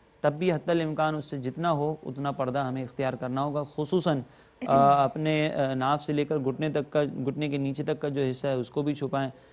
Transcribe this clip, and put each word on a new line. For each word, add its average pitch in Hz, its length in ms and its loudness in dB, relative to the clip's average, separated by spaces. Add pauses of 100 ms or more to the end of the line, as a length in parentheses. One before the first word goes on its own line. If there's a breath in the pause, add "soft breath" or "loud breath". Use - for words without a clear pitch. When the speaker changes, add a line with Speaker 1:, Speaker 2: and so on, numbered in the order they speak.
(240 soft breath)
Speaker 1:
तब 147 100 4
भी 175 160 0
हत्तल 165 320 2
इम्कान 156 340 0
उससे 147 220 -6
जितना 135 320 -2
हो 151 360 0
उतना 139 260 -4
पर्दा 131 320 -2
हमें 131 200 -4
इख्तियार 127 320 -4
करना 127 260 -4
होगा, 147 220 -2
खुसूसन, 151 600 0 (400 soft breath)
अ, - 20 -8
Speaker 2:
<clears throat> 139 380 6
Speaker 1:
अपने, 156 460 2
अ, 135 240 0
नाफ 135 280 2
से 151 120 -4
लेकर 147 240 0
घुटने 135 320 0
तक 143 200 -2
का, 147 160 2
घुटने 139 440 -2
के 143 80 -2
नीचे 139 260 -2
तक 151 160 -2
का 147 100 -2
जो 139 120 -2
हिस्सा 131 260 -2
है 131 100 0
उसको 127 260 -2
भी 147 100 0
छुपाएं, 135 380 -2 (220 soft breath)